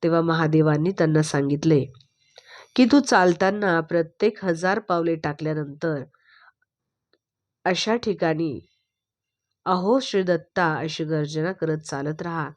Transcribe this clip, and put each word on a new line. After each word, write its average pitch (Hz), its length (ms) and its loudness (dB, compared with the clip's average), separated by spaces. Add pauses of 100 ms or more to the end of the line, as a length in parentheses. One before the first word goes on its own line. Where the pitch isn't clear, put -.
तेव्हा 165 180 2
महादेवांनी 156 760 2
त्यांना 156 240 4
सांगितले 143 600 2 (920)
की, 254 80 8
"तू 277 160 6
चालताना 190 800 2
प्रत्येक 170 640 -2
हजार 185 340 -2
पावले 170 360 -2
टाकल्यानंतर 151 880 -6 (1600)
अशा 185 320 0
ठिकाणी 165 560 -4 (1120)
'अहो 185 340 2
श्री 202 220 -2
दत्ता' 170 540 0
अशी 156 280 -6
गर्जना 156 480 -2
करत 156 280 -4
चालत 151 420 -6
राहा. 165 340 -6